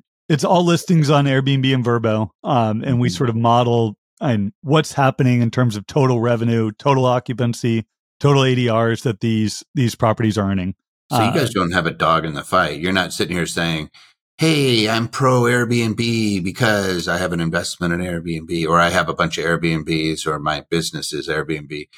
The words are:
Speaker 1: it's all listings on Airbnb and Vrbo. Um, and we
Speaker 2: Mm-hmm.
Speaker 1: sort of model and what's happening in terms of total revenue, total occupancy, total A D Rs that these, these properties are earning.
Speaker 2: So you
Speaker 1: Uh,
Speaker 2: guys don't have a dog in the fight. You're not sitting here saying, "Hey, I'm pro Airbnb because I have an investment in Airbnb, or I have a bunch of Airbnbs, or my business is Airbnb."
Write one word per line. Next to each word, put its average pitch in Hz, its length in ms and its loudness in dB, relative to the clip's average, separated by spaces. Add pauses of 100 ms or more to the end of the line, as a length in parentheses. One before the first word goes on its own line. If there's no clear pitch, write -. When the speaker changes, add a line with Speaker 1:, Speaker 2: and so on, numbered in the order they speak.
(300)
Speaker 1:
it's 151 140 0
all 180 220 2
listings 165 440 2
on 143 160 4
Airbnb 135 480 2
and 127 120 0
Vrbo. 113 440 0 (140)
Um, 117 400 0
and 123 160 0
we 123 100 2
Speaker 2:
Mm-hmm. - 80 -4
Speaker 1:
sort 131 120 0
of 113 60 0
model 117 640 2 (240)
and 107 300 0 (100)
what's 151 320 0
happening 131 480 2
in 117 100 2
terms 120 240 0
of 101 120 -10
total 131 320 2
revenue, 117 580 0
total 135 280 2
occupancy, 120 800 -2 (340)
total 139 240 4
A 131 100 2
D 123 180 2
Rs 113 320 0
that 113 180 -2
these, 110 420 0 (100)
these 123 220 0
properties 110 420 0
are 98 120 0
earning. 95 260 -2 (360)
Speaker 2:
So 127 100 0
you 110 80 2
Speaker 1:
Uh, 131 40 -2
Speaker 2:
guys 139 200 0
don't 90 180 -2
have 87 140 0
a 80 60 -2
dog 80 340 0
in 80 80 -6
the 69 100 -8
fight. 80 380 0
You're 90 100 -2
not 92 220 -2
sitting 87 240 -4
here 85 80 -2
saying, 82 440 -4 (500)
"Hey, 131 500 2
I'm 117 180 0
pro 127 360 2
Airbnb 117 1000 0
because 95 640 0
I 85 100 0
have 90 140 -2
an 87 80 -2
investment 85 540 -4
in 87 80 -4
Airbnb, 85 680 -6
or 85 140 4
I 85 80 4
have 87 180 0
a 82 60 -2
bunch 82 240 -4
of 78 80 -4
Airbnbs, 80 840 -2
or 76 100 -2
my 73 320 -6
business 80 440 -4
is 73 160 -8
Airbnb." 76 580 -8 (100)